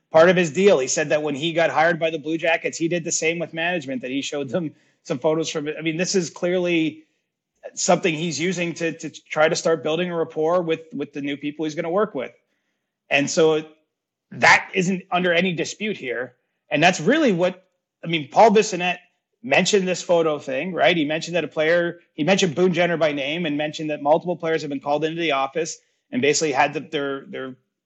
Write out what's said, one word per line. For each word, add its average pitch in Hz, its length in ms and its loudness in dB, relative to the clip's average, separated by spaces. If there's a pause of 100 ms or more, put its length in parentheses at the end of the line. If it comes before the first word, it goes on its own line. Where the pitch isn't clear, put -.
(100)
part 165 200 8
of 180 60 4
his 180 140 2
deal. 180 280 6
He 131 80 0
said 151 240 -2
that 151 120 2
when 151 120 -2
he 160 180 -4
got 160 180 2
hired 160 300 2
by 165 80 0
the 160 100 -4
Blue 156 200 -4
Jackets, 165 400 -2
he 165 100 -2
did 170 160 -4
the 160 80 -6
same 165 260 -2
with 165 140 -6
management, 165 480 -4
that 127 100 -8
he 135 120 -4
showed 143 260 -6
them 139 260 -4 (280)
some 156 160 -6
photos 160 320 -2
from 147 180 -6
it. 151 100 -6
I 156 40 -8
mean, 160 160 -2
this 180 160 -2
is 180 160 0
clearly 175 720 -2 (720)
something 180 400 2
he's 151 260 -4
using 170 320 -2
to, 165 240 -4
to 156 140 -12
try - 360 0
to 165 80 2
start 160 280 0
building 165 280 -2
a 170 60 -4
rapport 160 460 0
with, 160 180 -2 (140)
with 139 180 -8
the 147 80 -8
new 143 160 -4
people 147 300 -6
he's 151 80 -6
gonna 165 160 -6
work 202 240 0
with. 123 180 -8 (800)
And 143 180 2
so 156 340 4 (680)
that 165 420 4
isn't 185 380 -2
under 180 240 2
any 180 180 2
dispute 160 460 -6
here. 123 380 -8 (340)
And 151 120 0
that's 180 180 4
really 247 340 4
what, 180 260 -2 (420)
I - 40 -14
mean, 160 240 -4
Paul 214 200 8
Bissonnette 180 480 0 (440)
mentioned 180 440 2
this 180 160 -2
photo 160 360 2
thing, 139 340 -6
right? 156 240 2
He 156 80 0
mentioned 160 320 -4
that 160 80 0
a 160 40 -8
player, 170 520 0 (140)
he 151 100 -4
mentioned 185 300 2
Boone 180 180 4
Jenner 175 240 0
by 156 160 2
name 147 320 -4
and 147 140 -2
mentioned 151 320 -6
that 147 120 -6
multiple 170 340 2
players 160 260 -2
have 147 80 -8
been 139 100 -6
called 147 240 -2
into 160 160 -4
the 160 120 0
office 139 460 -2 (320)
and 127 120 -2
basically 147 300 2
had 143 200 2
the, 151 80 -8
their, 139 460 -6
their, 131 300 -12 (300)